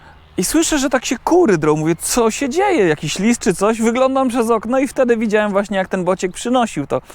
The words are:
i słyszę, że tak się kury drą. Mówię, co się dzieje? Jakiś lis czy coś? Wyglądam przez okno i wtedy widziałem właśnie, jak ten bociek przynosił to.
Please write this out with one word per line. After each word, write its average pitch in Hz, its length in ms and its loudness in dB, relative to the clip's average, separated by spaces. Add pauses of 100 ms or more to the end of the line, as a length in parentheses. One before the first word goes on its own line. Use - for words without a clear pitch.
(380)
i 185 60 0
słyszę, 311 360 0
że 269 100 -2
tak 254 160 -2
się - 120 -2
kury 311 400 2
drą. 151 180 2
Mówię, 156 200 0
co 226 360 0
się 277 180 -4
dzieje? 330 380 2
Jakiś 151 320 -2
lis 226 200 0
czy 196 140 0
coś? 214 280 0
Wyglądam 262 480 2
przez 226 200 0
okno 226 300 0
i 269 80 0
wtedy 254 300 0
widziałem 214 340 0
właśnie, 202 260 -2
jak 185 100 -2
ten 185 160 -4
bociek 180 280 -2
przynosił 240 560 -2
to. 127 140 -2 (140)